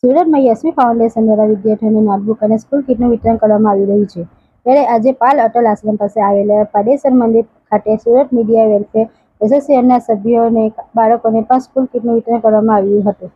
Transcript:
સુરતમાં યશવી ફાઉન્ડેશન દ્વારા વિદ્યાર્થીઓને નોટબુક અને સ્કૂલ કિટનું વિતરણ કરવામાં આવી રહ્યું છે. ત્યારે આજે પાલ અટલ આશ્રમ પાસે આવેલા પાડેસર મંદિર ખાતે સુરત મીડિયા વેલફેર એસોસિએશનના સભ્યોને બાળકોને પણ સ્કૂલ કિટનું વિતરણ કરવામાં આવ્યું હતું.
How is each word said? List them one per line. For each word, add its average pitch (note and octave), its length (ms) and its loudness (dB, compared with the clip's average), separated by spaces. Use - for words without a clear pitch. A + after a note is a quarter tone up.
સુરતમાં D#4 320 2
યશવી B3+ 300 0
ફાઉન્ડેશન A#3 560 0
દ્વારા G#3+ 180 2
વિદ્યાર્થીઓને G#3+ 560 0
નોટબુક G#3 440 -2
અને G#3+ 120 0
સ્કૂલ C#4 240 -4
કિટનું B3 300 -2
વિતરણ A3+ 260 -2
કરવામાં G#3+ 360 2
આવી G3 120 0
રહ્યું G3+ 220 0
છે. F3 160 -12
ત્યારે C4 240 2
આજે A#3+ 260 0
પાલ C4 300 0
અટલ A#3 240 0
આશ્રમ G#3+ 300 -2
પાસે G#3 240 -4
આવેલા G#3 440 0
પાડેસર A#3 460 0
મંદિર A#3 320 2
ખાતે G#3+ 540 -4
સુરત C4 360 0
મીડિયા A3+ 320 2
વેલફેર G#3+ 420 -2
એસોસિએશનના B3 540 2
સભ્યોને A3+ 760 -2
બાળકોને A3+ 440 0
પણ B3+ 180 0
સ્કૂલ C4 260 -4
કિટનું A#3+ 300 -4
વિતરણ A#3 240 -2
કરવામાં A3 380 2
આવ્યું G3+ 340 0
હતું. F3+ 260 -10